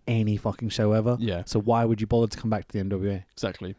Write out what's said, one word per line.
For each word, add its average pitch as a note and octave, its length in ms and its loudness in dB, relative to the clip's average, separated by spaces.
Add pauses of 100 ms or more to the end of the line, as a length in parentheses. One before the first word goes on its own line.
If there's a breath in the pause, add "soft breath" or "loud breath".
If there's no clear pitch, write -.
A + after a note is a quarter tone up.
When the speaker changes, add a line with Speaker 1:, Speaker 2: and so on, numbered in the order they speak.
Speaker 1:
any G#2+ 300 2
fucking G#2 320 -4
show G#2+ 240 2
ever. A2+ 260 2
Speaker 2:
Yeah. F#2 260 -2
Speaker 1:
So - 140 0
why A#2 240 2
would A2+ 160 2
you G#2+ 80 -2
bother A#2 200 4
to - 100 -8
come A2+ 120 -4
back G#2+ 200 -2
to - 40 -14
the G#2 60 -2
N F#2+ 100 -2
W G2 220 0
A? F#2+ 220 -6
Speaker 2:
Exactly. F#2+ 460 -8